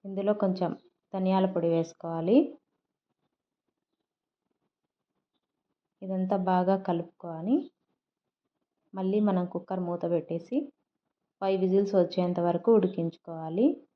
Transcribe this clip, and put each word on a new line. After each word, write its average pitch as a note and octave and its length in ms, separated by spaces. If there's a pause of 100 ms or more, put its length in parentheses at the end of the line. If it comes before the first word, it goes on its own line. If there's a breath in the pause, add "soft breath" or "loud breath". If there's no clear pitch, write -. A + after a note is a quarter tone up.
ఇందులో G3 260 (100)
కొంచెం F#3 280 (420)
ధనియాల F#3+ 400
పొడి E3+ 220
వేసుకోవాలి. E3 600 (3750)
ఇదంతా F#3 320 (140)
బాగా F#3 240 (120)
కలుపుకొని E3+ 720 (1400)
మళ్ళీ F#3+ 220 (100)
మనం F3+ 140 (100)
కుక్కర్ F#3 340
మూత E3+ 160 (100)
పెట్టేసి E3+ 440 (840)
ఫైవ్ F#3+ 240
విజిల్స్ G3 380
వచ్చేంత F3+ 460
వరకు F3 220 (100)
ఉడికించుకోవాలి. E3 840 (300)